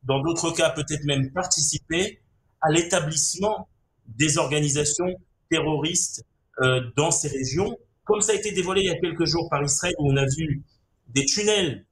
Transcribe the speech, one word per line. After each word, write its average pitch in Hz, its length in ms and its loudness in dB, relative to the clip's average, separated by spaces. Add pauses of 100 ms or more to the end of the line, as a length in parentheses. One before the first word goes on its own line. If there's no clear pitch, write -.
dans 135 180 0
d'autres 165 300 0
cas, 165 180 4
peut-être 151 360 -4
même 135 280 0
participé 180 880 -2 (400)
à 160 100 2
l'établissement 175 1000 0 (360)
des 143 300 0
organisations 151 840 0 (320)
terroristes, 156 760 -2 (340)
euh, 127 220 2 (120)
dans 156 160 2
ces 151 180 0
régions, 143 500 -2 (260)
comme 208 160 2
ça 220 120 2
a - 20 4
été 208 180 -4
dévoilé 185 300 0
il 185 60 2
y - 20 0
a 170 80 -2
quelques 170 260 -2
jours 165 240 -2
par 143 140 0
Israël, 175 360 -2
où 143 140 2
on 135 60 4
a 139 80 2
vu 143 360 -2 (460)
des 135 160 0
tunnels 196 680 0